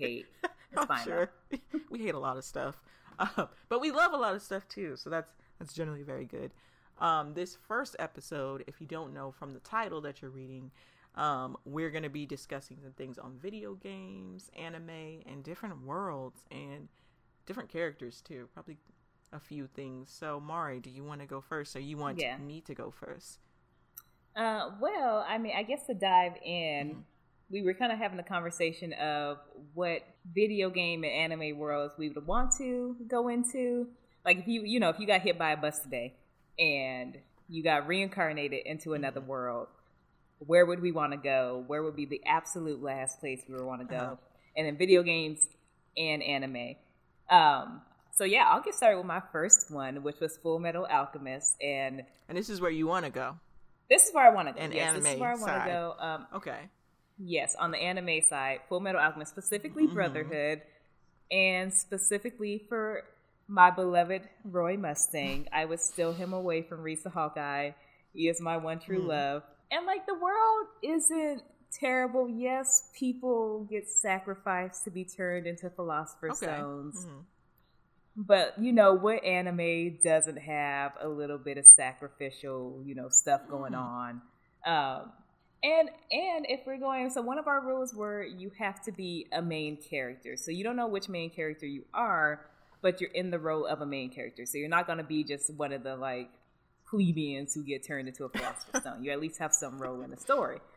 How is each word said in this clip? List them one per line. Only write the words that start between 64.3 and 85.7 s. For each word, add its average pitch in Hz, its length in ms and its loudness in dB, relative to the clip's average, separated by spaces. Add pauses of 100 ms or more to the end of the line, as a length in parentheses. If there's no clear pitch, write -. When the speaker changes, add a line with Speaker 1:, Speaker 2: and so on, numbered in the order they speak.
Speaker 1:
Roy 180 340 0
Mustang. 147 760 0
I 160 120 2
would 165 140 -4
steal 170 340 2
him 185 200 -4
away 180 300 0
from 165 200 -12
Risa 160 280 -6
Hawkeye. 143 600 -2 (420)
He 165 140 2
is 165 140 2
my 165 160 0
one 160 220 -4
true 185 200 -2
Speaker 2:
Mm-hmm. 180 80 0
Speaker 1:
love. 147 360 0 (280)
And, 339 140 -2
like, 381 200 -2
the 403 100 -2
world 427 520 4 (140)
isn't 311 600 2 (280)
terrible. 254 580 0
Yes, 254 680 -2
people 240 680 0
get 208 240 -6
sacrificed 190 960 -2
to 202 60 -10
be 185 140 -6
turned 180 420 -4
into 170 220 -8
Philosopher's 160 720 -6
Speaker 2:
Okay. 160 140 -6
Speaker 1:
Stones. 147 500 -10
Speaker 2:
Mm-hmm. 139 140 -16 (960)
Speaker 1:
But, 196 440 4
you 240 140 2
know, 202 200 12
what 208 300 4
anime 175 800 0
doesn't 160 340 4
have 143 600 -2
a 151 80 -6
little 147 300 -4
bit 139 200 -6
of 139 80 4
sacrificial, 131 1160 8
you 139 120 -8
know, 127 140 -10
stuff - 380 8
going 139 260 -6
Speaker 2:
Mm. 127 60 -4
Speaker 1:
on? 120 420 -6 (440)
Um, 147 460 0 (520)
and, 320 260 6 (220)